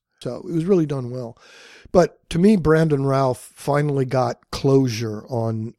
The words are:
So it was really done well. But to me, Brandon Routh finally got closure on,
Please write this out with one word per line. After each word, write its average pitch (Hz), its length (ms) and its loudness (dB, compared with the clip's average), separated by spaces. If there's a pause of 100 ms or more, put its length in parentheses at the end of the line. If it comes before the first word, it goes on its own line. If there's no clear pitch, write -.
(220)
So 120 160 -8
it - 160 -12
was 165 120 -2
really 180 200 2
done 135 260 -8
well. 123 260 -12 (540)
But - 380 2
to 165 100 -2
me, 208 160 6
Brandon 156 500 2
Routh 135 480 -2
finally 143 520 -2
got 127 460 -4
closure 117 760 0
on, 113 520 -4